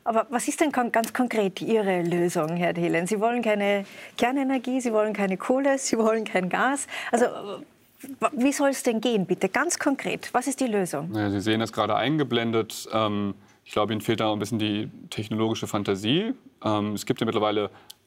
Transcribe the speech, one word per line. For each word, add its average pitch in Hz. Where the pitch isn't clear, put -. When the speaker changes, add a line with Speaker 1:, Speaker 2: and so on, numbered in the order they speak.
Speaker 1:
Aber 220
was 247
ist -
denn 311
kon-, 240
ganz 226
konkret 220
Ihre 196
Lösung, 170
Herr 170
Thelen? 170
Sie 202
wollen 240
keine 202
Kernenergie, 262
Sie 240
wollen 214
keine 196
Kohle, 269
Sie 254
wollen 220
kein 185
Gas. 247
Also, 240
w-, 269
wie 262
soll 277
es 262
denn 226
gehen, 214
bitte? 185
Ganz 311
konkret, -
was 254
ist 269
die 262
Lösung? 180
Speaker 2:
Naja, 107
Sie 98
sehen 110
das 110
gerade 107
eingeblendet. 117
Ähm, 104
ich -
glaube, 107
Ihnen 110
fehlt 113
da 110
ein 104
bisschen 107
die 107
technologische 110
Fantasie. 110
Ähm, 104
es 98
gibt -
ja 123
mittlerweile 107